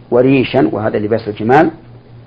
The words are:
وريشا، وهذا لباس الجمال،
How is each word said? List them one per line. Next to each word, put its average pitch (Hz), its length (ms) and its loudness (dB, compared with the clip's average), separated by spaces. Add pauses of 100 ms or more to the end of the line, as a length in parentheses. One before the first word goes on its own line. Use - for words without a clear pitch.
(100)
وريشا، 131 640 2
وهذا 110 260 -4
لباس 107 300 -4
الجمال، 120 420 0 (560)